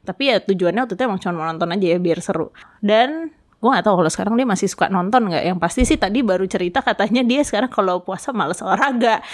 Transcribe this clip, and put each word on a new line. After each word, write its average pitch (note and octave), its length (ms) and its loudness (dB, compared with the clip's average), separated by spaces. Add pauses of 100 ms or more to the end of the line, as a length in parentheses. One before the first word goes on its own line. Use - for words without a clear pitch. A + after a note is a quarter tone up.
Tapi F#3+ 260 -8
ya A#3+ 120 2
tujuannya F3+ 440 0
waktu A3+ 100 -4
itu F#3+ 100 -4
emang A3 160 0
cuma F3+ 160 -4
mau D#3+ 120 -6
nonton E3 240 -4
aja F#3 160 0
ya, E3+ 100 2
biar F3 220 0
seru. - 340 -4 (260)
Dan C4 540 0 (220)
gue - 120 -8
nggak C4+ 160 4
tahu G3+ 140 4
kalau E3+ 120 2
sekarang G3 260 -2
dia B3+ 100 2
masih G3+ 220 0
suka - 220 -2
nonton F#3+ 360 2
nggak. E3+ 220 0
Yang F3+ 120 -2
pasti F3 260 0
sih C#4+ 120 4
tadi G#3 240 0
baru F#3+ 240 0
cerita F#3 360 -2
katanya A3 420 0
dia B3 180 2
sekarang B3 280 0
kalau F#3 320 0
puasa F#3+ 300 -8
males F3+ 280 -2
olahraga. A3+ 760 2